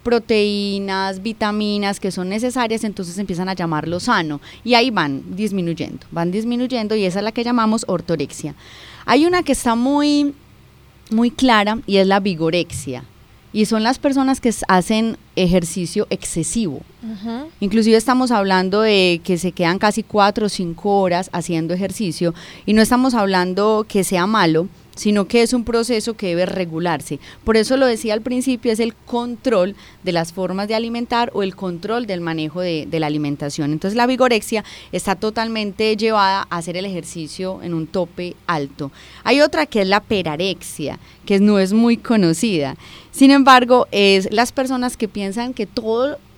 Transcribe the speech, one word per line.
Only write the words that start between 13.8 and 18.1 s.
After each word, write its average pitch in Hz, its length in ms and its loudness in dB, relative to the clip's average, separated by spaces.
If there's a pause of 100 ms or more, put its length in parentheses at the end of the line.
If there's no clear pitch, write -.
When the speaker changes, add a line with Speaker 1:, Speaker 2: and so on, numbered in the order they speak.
Speaker 1:
las 247 160 0
personas 269 400 0
que - 80 0
s-, - 180 -4
hacen 220 500 2 (200)
ejercicio 180 760 0
excesivo. 175 680 -4 (220)
Speaker 2:
Ujú. 226 460 -10 (120)
Speaker 1:
Inclusive 220 360 4
estamos 254 340 2